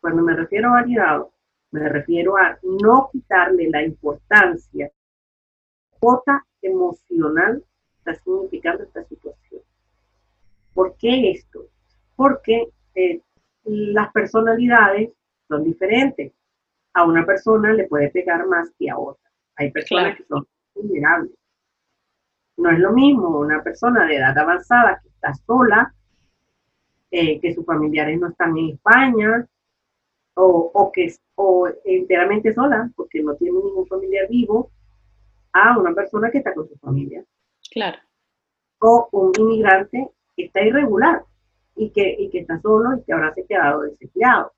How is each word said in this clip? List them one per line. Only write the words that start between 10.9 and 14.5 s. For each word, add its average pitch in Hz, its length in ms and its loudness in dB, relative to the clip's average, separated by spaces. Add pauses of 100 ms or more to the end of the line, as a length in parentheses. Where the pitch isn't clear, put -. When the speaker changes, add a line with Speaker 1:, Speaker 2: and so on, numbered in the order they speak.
Speaker 1:
qué 233 360 0
esto? - 340 -14 (480)
Porque, 233 540 0 (260)
eh, 349 260 -2 (440)
las 208 480 -4
personalidades 226 1000 2 (380)